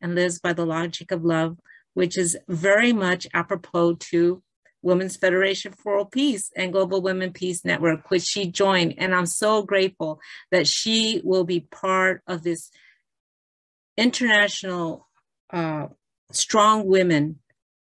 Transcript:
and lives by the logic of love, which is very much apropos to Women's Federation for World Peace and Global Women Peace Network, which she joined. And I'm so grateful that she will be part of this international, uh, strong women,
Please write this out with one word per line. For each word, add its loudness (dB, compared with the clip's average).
and -4
lives 0
by -2
the -2
logic -6
of -4
love, 0
which -2
is 0
very 2
much 0
apropos 0
to 2
Women's 0
Federation 0
for -6
World -2
Peace -2
and -4
Global 0
Women -4
Peace -6
Network, 0
which 0
she -4
joined. 2
And 0
I'm 2
so 0
grateful -2
that 2
she 0
will 2
be -2
part -2
of -8
this -6
international, 0
uh, -4
strong 2
women, 2